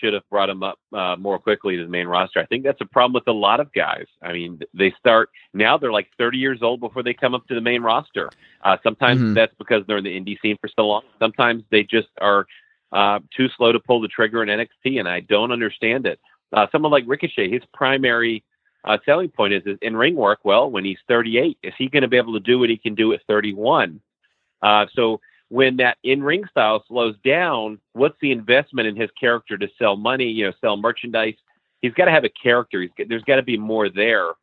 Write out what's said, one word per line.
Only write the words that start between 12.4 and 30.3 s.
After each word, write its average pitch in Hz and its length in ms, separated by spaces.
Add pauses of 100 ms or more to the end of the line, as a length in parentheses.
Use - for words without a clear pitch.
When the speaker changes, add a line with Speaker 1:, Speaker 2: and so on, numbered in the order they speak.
Speaker 1:
uh, 101 300 (160)
too 131 200
slow 117 140
to 117 80
pull 120 220
the 107 80
trigger 113 340
in 104 80
N 104 80
X 113 240
T, 131 160
and 92 100
I 90 120
don't 107 320
understand 117 540
it. 85 120 (340)
Uh, 104 200
someone 151 180
like 139 160
Ricochet, 120 420
his 120 140 (100)
primary, 120 680 (420)
uh, 107 220
selling 165 220
point 101 240
is 95 120
his 101 180
in-ring 117 340
work. 107 260
Well, 110 260
when 101 160
he's 95 220
thirty-eight, 120 560
is 92 160
he 127 100
gonna 131 200
be 123 80
able 117 160
to 110 80
do 123 180
what 120 120
he 113 60
can 107 200
do 110 160
at - 160
thirty-one? 104 720 (600)
Uh, 104 320
so 113 260 (280)
when 127 300
that 123 260
in-ring 143 440
style 110 380
slows 117 380
down, 135 520 (160)
what's 143 280
the 143 100
investment 120 560
in 107 80
his 110 240
character 117 400
to 98 100 (120)
sell 104 160
money, 123 320
you 110 180